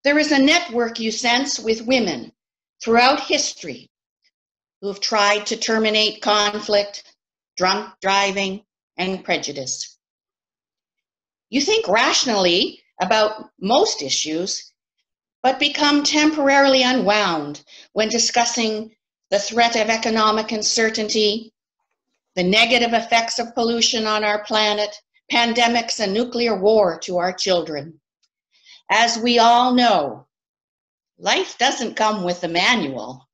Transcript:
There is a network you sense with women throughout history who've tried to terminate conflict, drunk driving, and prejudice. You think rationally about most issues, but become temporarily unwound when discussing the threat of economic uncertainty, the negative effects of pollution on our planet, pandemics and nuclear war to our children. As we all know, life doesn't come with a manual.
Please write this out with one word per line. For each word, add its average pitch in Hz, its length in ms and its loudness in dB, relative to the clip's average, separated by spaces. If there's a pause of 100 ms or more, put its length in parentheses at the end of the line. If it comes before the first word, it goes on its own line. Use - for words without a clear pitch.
There 294 160 4
is 302 120 0
a 269 80 4
network 240 600 2
you 220 120 -2
sense 247 480 -2
with 220 260 -4
women 196 460 -2 (500)
throughout 247 380 4
history - 720 -6 (920)
who've 196 180 -8
tried 208 460 0
to 226 120 -4
terminate 214 640 0
conflict, 208 920 -2 (400)
drunk 196 460 -2
driving, 196 640 -2 (340)
and 185 260 -6
prejudice. 139 760 -6 (1500)
You 254 120 0
think 427 260 0
rationally 214 920 0 (200)
about 214 480 0 (100)
most 262 420 0
issues, 156 720 -6 (680)
but 262 180 0
become 294 440 2
temporarily 277 800 2
unwound 196 800 0 (300)
when 214 160 -2
discussing 220 840 -2 (340)
the 202 100 2
threat 233 360 0
of 220 140 0
economic 220 640 0
uncertainty, 214 1000 -2 (840)
the 180 80 0
negative 226 500 2
effects 226 460 0
of 233 160 -8
pollution 233 500 0
on 214 180 -2
our 208 200 -2
planet, 208 520 -2 (360)
pandemics 233 680 0
and 196 140 -2
nuclear 233 460 -2
war 196 400 2
to 180 180 -6
our 180 140 0
children. 165 680 -4 (920)
As 233 260 2
we 233 220 2
all 240 340 6
know, 170 540 2 (880)
life 240 400 -2
doesn't 262 380 -2
come 214 280 0
with 175 200 -4
a 170 40 -4
manual. 160 880 -2